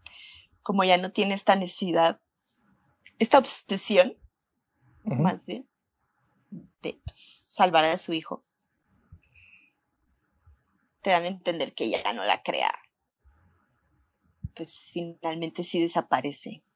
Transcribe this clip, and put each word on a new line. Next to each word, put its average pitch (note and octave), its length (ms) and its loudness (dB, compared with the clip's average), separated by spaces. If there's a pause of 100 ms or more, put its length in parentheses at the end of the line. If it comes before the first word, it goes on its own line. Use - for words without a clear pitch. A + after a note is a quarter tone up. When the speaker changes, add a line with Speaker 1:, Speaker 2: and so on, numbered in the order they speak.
(600)
Speaker 1:
como G3 220 0
ya F#3 140 6
no F#3 160 -6
tiene G3 220 0
esta G#3+ 200 4
necesidad, F3 640 0 (1000)
esta A3+ 220 6
obsesión, - 800 2 (880)
Speaker 2:
Ujú. D3 180 0
Speaker 1:
más - 220 0
bien, B3+ 240 -10 (1120)
de, - 240 -10
pues, - 100 -14 (400)
salvar E3 300 4
a E3 120 0
su - 140 -10
hijo, - 320 -8 (2500)
te G3 100 0
dan E3+ 120 4
a F3 40 -4
entender E3+ 460 -4
que A#2 160 -4
ya G2 240 -2
no G2+ 120 -6
la G#2 180 0
crea. B1+ 300 -2 (1800)
Pues - 380 -16
finalmente E3+ 720 -8
sí F3 180 -2
desaparece. C#3+ 800 -2 (140)